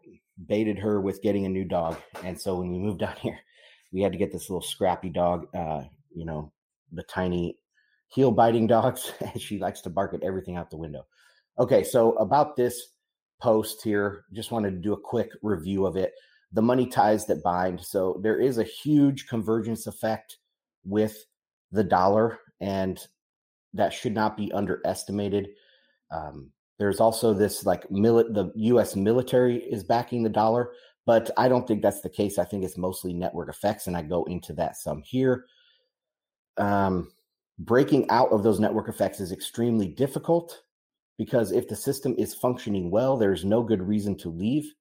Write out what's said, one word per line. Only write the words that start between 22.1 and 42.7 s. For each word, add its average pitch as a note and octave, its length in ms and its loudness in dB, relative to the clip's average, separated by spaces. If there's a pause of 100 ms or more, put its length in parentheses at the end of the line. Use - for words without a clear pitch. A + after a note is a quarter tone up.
and F#2+ 400 -2 (760)
that G2 160 0
should A#2 220 -6
not G#2+ 240 0
be G#2 140 -6
underestimated. G2 1000 -2 (640)
Um, D2 400 -12 (260)
there's G2+ 220 0
also A2+ 340 4
this, G2+ 320 0
like, F#2 240 0
mili-, A2+ 420 4
the G2 240 -2
U A2+ 240 4
S - 160 0
military B2 640 2
is A2 260 -6
backing A#2+ 380 -2
the A2 80 2
dollar, A2+ 440 2 (340)
but A#2+ 300 6
I B2+ 120 6
don't - 180 2
think G#2+ 140 0
that's G2+ 200 2
the F#2 80 -8
case. G2+ 280 -2
I F#2 80 2
think G2 180 -6
it's F2+ 140 -6
mostly F#2 360 -4
network F2 360 -6
effects, G#2 380 -4
and F2 100 -4
I E2+ 60 -4
go E2 220 -2
into F2 280 -8
that D#2 240 -4
some D2 240 -8
here. B2+ 440 0 (1120)
Um, G2 540 0 (460)
breaking B2 540 4
out A#2+ 200 4
of G#2 120 4
those G#2 160 4
network G#2+ 300 0
effects G2 300 -2
is F2+ 120 -6
extremely A2+ 560 0
difficult E3+ 760 -2 (560)
because A2 340 0
if A#2 160 0
the A2 80 -8
system C3+ 420 -2
is - 180 -2
functioning G#2 560 -2